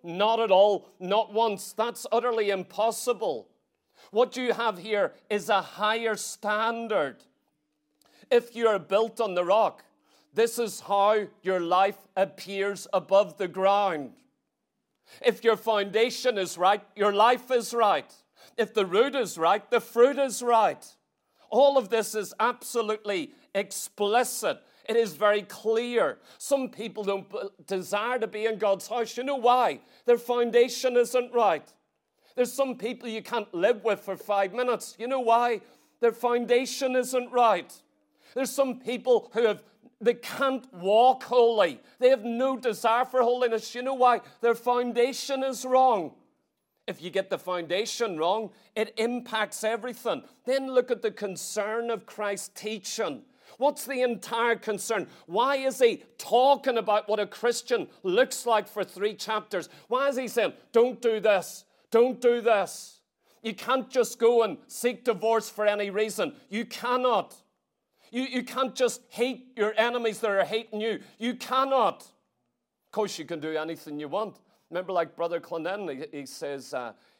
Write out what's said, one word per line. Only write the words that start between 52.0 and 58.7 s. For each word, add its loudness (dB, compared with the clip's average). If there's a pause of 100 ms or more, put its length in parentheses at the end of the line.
Christ's -6
teaching. -8 (340)
What's 0
the -2
entire 0
concern? -4 (180)
Why 0
is -2
he 2 (140)
talking 2
about 0
what 0
a -2
Christian -4 (140)
looks 0
like 0
for -6